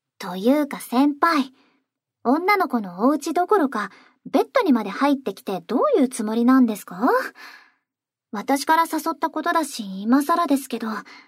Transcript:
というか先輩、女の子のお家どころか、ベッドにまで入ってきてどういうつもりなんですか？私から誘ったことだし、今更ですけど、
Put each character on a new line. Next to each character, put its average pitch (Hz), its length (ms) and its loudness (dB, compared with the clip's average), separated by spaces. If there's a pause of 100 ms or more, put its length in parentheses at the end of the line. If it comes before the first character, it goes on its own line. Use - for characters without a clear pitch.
(180)
と 180 180 -10
い 247 240 2
う 294 60 -2
か 196 140 -10
先 285 380 0
輩、 330 360 0 (680)
女 349 340 2
の 349 100 0
子 233 120 -2
の 185 260 -2
お 277 40 4
家 302 220 -2
ど 349 140 0
こ 415 120 2
ろ 285 120 2
か、 208 200 -8 (360)
ベ - 140 0
ッ 453 120 -2
ド 523 100 2
に 320 120 4
ま 220 100 0
で 196 60 -6
入 277 240 0
っ - 20 2
て 220 160 -6
き - 100 -20
て - 200 -6
ど 220 140 -4
う 349 40 0 (180)
い 277 60 4
う 247 40 2
つ 233 160 -8
も 214 100 -4
り 233 100 0
な 262 160 6
ん 247 60 6
で 208 100 -2
す - 80 -16
か？ 190 240 -2 (1200)
私 269 340 -4
か 320 100 4
ら 330 80 2
誘 320 300 -4
っ - 40 -12
た 311 120 -4
こ 311 120 -6
と 349 120 0
だ 330 100 0
し、 196 380 -10
今 247 200 4
更 339 240 0
で 277 120 2
す 277 100 -12
け 233 100 -8
ど、 226 100 -8 (400)